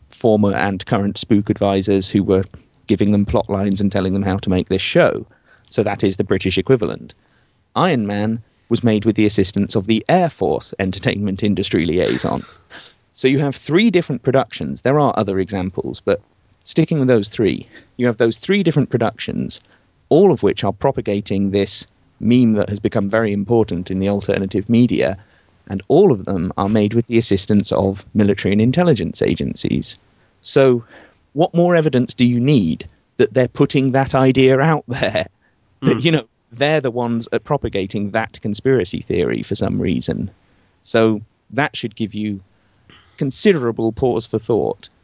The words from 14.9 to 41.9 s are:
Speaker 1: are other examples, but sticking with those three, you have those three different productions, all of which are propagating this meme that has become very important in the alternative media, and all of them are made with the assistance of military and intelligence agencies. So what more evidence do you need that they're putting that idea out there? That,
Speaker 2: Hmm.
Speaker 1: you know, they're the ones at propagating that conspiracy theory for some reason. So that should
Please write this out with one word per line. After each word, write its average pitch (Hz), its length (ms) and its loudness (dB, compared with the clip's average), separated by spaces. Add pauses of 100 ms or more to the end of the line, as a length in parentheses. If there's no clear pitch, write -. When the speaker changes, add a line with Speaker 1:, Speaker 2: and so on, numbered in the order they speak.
Speaker 1:
are 135 160 2
other 98 240 -2
examples, 92 600 -6
but - 200 -2 (420)
sticking 160 380 0
with 127 80 2
those 107 220 2
three, 90 360 -2 (300)
you 123 100 0
have 117 120 0
those 117 200 0
three 196 240 0
different 156 280 0
productions, - 720 -4 (480)
all 180 220 6
of 123 140 0
which - 180 2
are 98 100 -2
propagating 101 800 -2
this 98 340 -2 (360)
meme 120 320 4
that 104 160 0
has 101 100 -4
become 101 300 -2
very 110 240 0
important 101 580 -2
in 92 80 -4
the 95 100 0
alternative 98 600 -2
media, 101 480 2 (500)
and 98 220 -8
all 170 240 6
of 95 140 -4
them 92 300 -4
are 98 120 -2
made 107 260 2
with 117 140 0
the 117 100 2
assistance 101 540 0
of 98 420 -2
military 101 380 2
and 104 100 2
intelligence 131 580 0
agencies. - 800 -2 (440)
So 131 420 2 (480)
what 165 220 0
more 175 200 4
evidence 131 400 0
do 123 100 2
you 120 140 2
need 120 500 0 (280)
that 110 180 0
they're 127 140 2
putting 135 420 0
that 135 240 0
idea 131 460 4
out 151 260 0
there? 101 400 -4 (560)
That, 135 120 2
Speaker 2:
Hmm. 110 40 -4
Speaker 1:
you 160 140 2
know, 143 160 0 (300)
they're 151 220 2
the 131 100 -2
ones 117 420 -2
at 113 120 -2
propagating 101 680 -4
that 110 320 -6
conspiracy 110 580 -2
theory 60 420 -2
for - 120 -6
some 101 260 -2
reason. 92 500 -4 (520)
So 110 380 2 (300)
that 139 260 -4
should - 200 -10